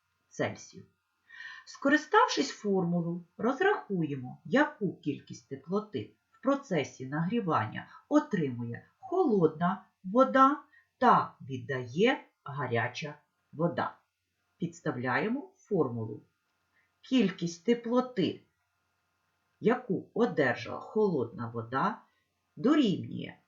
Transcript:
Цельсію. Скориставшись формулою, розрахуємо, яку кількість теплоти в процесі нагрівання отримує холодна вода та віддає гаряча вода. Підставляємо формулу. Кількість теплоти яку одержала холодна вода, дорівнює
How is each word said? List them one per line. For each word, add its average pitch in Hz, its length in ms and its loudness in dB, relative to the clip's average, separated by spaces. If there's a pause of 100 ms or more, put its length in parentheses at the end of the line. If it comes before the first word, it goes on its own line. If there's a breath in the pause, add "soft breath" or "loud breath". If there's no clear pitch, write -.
(280)
Цельсію. - 560 -8 (840 loud breath)
Скориставшись 302 840 2
формулою, 175 760 -2 (120)
розрахуємо, 185 1080 -2
яку 220 520 0
кількість - 520 -8
теплоти 165 640 -6 (200)
в - 120 -20
процесі 165 640 -2
нагрівання 160 840 -2 (200 loud breath)
отримує 135 800 0 (120)
холодна 190 840 2 (200)
вода 262 580 6 (360 soft breath)
та - 420 4
віддає 135 840 -2 (200)
гаряча 131 720 -4 (380)
вода. 139 460 -2 (600)
Підставляємо 151 1000 -4
формулу. 120 680 -2 (800)
Кількість 185 640 0
теплоти 233 760 0 (1160)
яку 214 540 0
одержала 143 640 0
холодна 127 720 -2
вода, 135 520 -2 (540 soft breath)
дорівнює 214 920 0